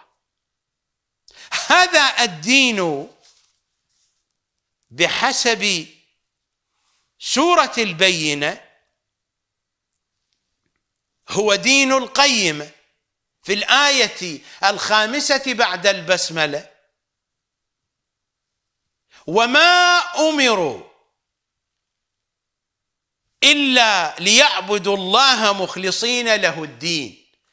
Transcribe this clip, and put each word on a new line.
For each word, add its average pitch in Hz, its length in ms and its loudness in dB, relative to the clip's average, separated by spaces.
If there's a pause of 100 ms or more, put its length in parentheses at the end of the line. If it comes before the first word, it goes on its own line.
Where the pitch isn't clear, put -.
(1700)
هذا 302 560 2
الدين 185 840 -2 (1800)
بحسب 190 960 -2 (1300)
سورة 311 600 0
البينة 160 800 -2 (2750)
هو 202 260 0
دين 262 380 2
القيم 226 800 0 (720)
في 185 100 -6
الآية 214 880 0 (240)
الخامسة 233 920 0
بعد 185 320 -2
البسملة: 165 840 -2 (2500)
"وما 330 720 4
أمروا 262 840 0 (2500)
إلا 247 760 2
ليعبدوا 202 760 0
الله 208 680 2
مخلصين 220 720 -2
له 165 300 -2
الدين"، 139 640 -10 (260)